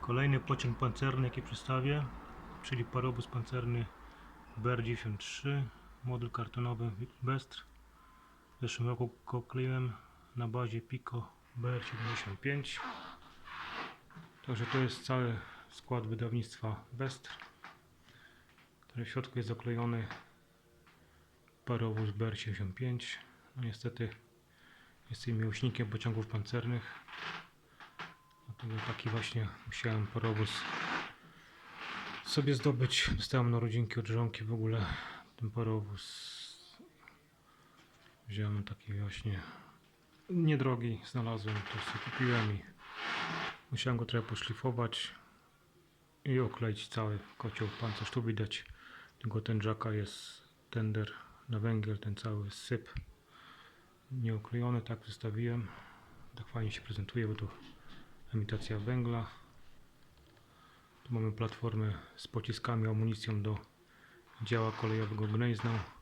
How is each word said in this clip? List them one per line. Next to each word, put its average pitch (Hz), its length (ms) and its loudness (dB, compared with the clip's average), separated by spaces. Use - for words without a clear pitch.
Kolejny 135 320 6
pociąg 127 380 0
pancerny, 131 480 4
jaki 123 160 -2
przedstawię, 135 600 2
czyli 120 220 0
parobus 123 420 0
pancerny 120 600 0
B 117 160 4
R 120 60 4
dziewięćdziesiąt 113 420 0
trzy, 139 440 0
model 120 260 0
kartonowy 117 600 0
Bestr. 135 440 -2
W - 20 -6
zeszłym 120 280 0
roku 120 260 0
go 123 160 -2
kleiłem 127 500 0
na 120 120 0
bazie 113 320 0
Pico 120 520 -6
B 120 120 -2
R 123 160 0
siedemdziesiąt 110 560 -4
pięć. 139 400 -2
Także 117 200 0
to 135 120 2
jest 127 260 2
cały 123 320 2
skład 120 360 -2
wydawnictwa 110 840 -2
Bestr, 131 380 -4
który - 240 -6
w - 40 -8
środku 131 300 -2
jest 110 100 0
zaklejony 117 580 0
parowóz 110 460 2
B 107 160 0
R 107 120 -2
siedemdziesiąt 98 360 -2
pięć. 123 440 -4
No 127 60 -4
niestety 117 480 -2
jestem 117 280 -2
miłośnikiem 110 520 2
pociągów 110 360 0
pancernych, 117 840 -2
dlatego 110 400 -4
taki 117 240 -2
właśnie 110 380 2
musiałem 110 400 2
parowóz 110 560 2
sobie 143 300 6
zdobyć. 127 600 6
Dostałem 120 340 6
na 117 100 6
rodzinki 117 400 2
od 101 60 0
żonki 113 380 2
w 110 80 0
ogóle 110 340 4
ten 110 140 -2
parowóz. - 1300 -4
Wziąłem 104 360 0
taki 104 300 -8
właśnie 101 460 -2
niedrogi, 131 760 6
znalazłem, 113 520 0
to 104 220 -2
sobie - 260 -4
kupiłem 117 480 4
i 101 100 -2
musiałem 127 280 2
go 117 80 0
trochę 113 220 0
poszlifować 117 840 0
i 131 160 4
okleić 110 480 0
cały 107 300 0
kocioł, 107 300 -2
pancerz. 110 300 -2
Tu 123 120 0
widać, 110 440 0
tylko 110 220 0
ten 107 240 2
jacka 110 280 2
jest - 560 -4
tender 107 420 2
na 113 100 0
węgiel, 107 400 2
ten 104 160 -2
cały 104 300 -2
jest 101 140 -8
syp 120 300 -2
nieoklejony, 120 720 0
tak 113 240 -6
zostawiłem. 113 600 -2
Tak - 120 -10
fajnie 110 260 -2
się - 80 -6
prezentuje, 107 480 -2
bo 107 60 0
to 104 140 -4
imitacja 107 440 0
węgla. 120 480 0
Tu 120 100 -2
mamy 110 180 2
platformę 110 600 0
z - 120 -12
pociskami, 113 600 0
amunicją 110 540 2
do 107 160 2
działa 113 300 4
kolejowego 107 540 2
Gneisenau. 113 520 4